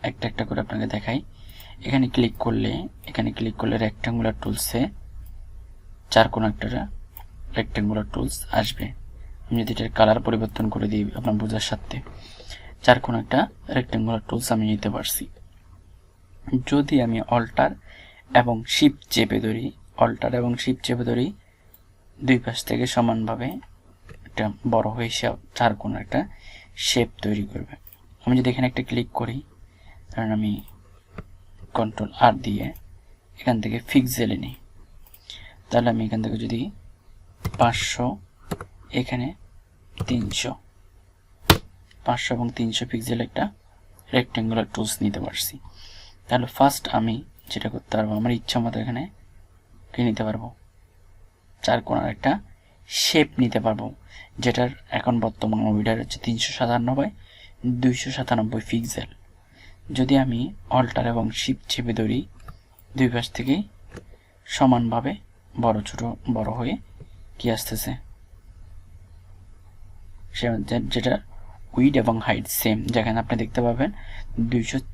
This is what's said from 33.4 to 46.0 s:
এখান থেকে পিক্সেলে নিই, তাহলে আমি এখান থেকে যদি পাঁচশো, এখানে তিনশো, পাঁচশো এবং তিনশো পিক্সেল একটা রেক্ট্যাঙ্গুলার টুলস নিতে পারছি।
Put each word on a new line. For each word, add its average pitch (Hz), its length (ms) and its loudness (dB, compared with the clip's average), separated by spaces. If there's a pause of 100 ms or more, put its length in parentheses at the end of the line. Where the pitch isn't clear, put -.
এখান 117 200 2
থেকে 110 200 -2 (120)
পিক্সেলে 123 440 4
নিই, - 180 -6 (1160)
তাহলে 117 200 4
আমি 113 140 2
এখান 110 180 0
থেকে 110 140 -2
যদি 117 340 -2 (880)
পাঁচশো, 123 600 2 (720)
এখানে 127 440 -2 (720)
তিনশো, 117 480 -2 (1500)
পাঁচশো 123 300 0
এবং 120 160 0
তিনশো 113 360 -2
পিক্সেল 117 340 -2
একটা 202 300 -2 (640)
রেক্ট্যাঙ্গুলার 117 600 2
টুলস - 280 -2
নিতে 101 180 0
পারছি। - 380 -6 (680)